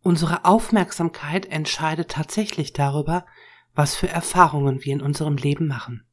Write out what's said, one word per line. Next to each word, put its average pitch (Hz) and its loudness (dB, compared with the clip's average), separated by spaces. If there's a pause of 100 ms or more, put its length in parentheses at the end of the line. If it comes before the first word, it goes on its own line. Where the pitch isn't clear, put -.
Unsere 165 2
Aufmerksamkeit 180 2
entscheidet 156 -4
tatsächlich 165 -4
darüber, 147 -2 (520)
was 147 2
für - -2
Erfahrungen 147 2
wir 139 -4
in 139 -4
unserem 147 -2
Leben 143 0
machen. 120 -8